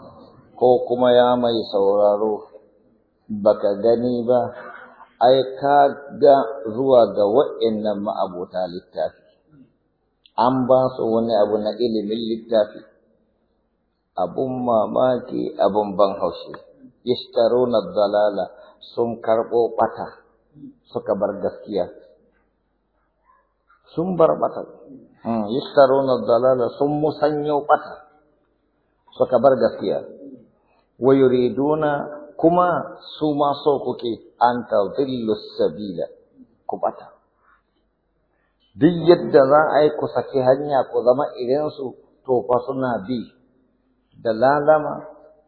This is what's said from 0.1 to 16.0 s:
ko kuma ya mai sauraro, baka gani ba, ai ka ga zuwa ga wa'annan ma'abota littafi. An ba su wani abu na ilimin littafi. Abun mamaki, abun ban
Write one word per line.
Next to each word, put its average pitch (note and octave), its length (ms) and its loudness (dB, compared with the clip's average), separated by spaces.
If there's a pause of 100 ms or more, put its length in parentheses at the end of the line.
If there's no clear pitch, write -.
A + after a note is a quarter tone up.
ko B2 320 2
kuma B2 240 2
ya B2 240 4
mai A#2 200 0 (120)
sauraro, G#2 800 0 (800)
baka G#2 480 0
gani A#2+ 480 0
ba, B2 160 2 (760)
ai C3 240 4 (160)
ka C#3+ 180 2 (380)
ga C#3 220 6 (320)
zuwa A#2+ 420 4
ga G2+ 160 0
wa'annan G#2+ 720 0
ma'abota F#2 720 -6
littafi. - 540 -10 (1120)
An B2+ 240 2
ba B2+ 320 4
su - 80 -4
wani A2+ 320 0
abu G#2 240 2
na G#2+ 160 -4
ilimin A2 540 -4
littafi. A2 500 -2 (1400)
Abun B2+ 480 -4
mamaki, A#2+ 960 -2
abun G2+ 400 0
ban G2 160 2